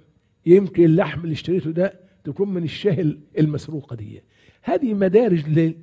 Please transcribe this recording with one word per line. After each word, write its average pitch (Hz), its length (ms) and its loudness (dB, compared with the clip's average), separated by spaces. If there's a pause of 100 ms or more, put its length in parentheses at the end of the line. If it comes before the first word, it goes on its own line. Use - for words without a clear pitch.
(460)
يمكن 175 380 4
اللحم 165 400 2
اللي 160 100 -6
اشتريته 160 380 -4
ده 180 280 -4 (240)
تكون 190 300 -6
من 180 100 -4
الشاه 180 380 -2
ال-، 151 180 -2 (200)
المسروقة 151 560 -4
دي. 107 280 -16 (380)
هذه 294 320 -2
مدارج 190 560 2
ل-، 160 340 2